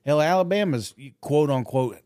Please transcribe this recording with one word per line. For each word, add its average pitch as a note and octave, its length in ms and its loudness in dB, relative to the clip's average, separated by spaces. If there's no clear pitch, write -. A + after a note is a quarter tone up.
Hell, D3 160 2
Alabama's, F3 760 0
quote, D3 300 2
unquote, B2+ 540 -2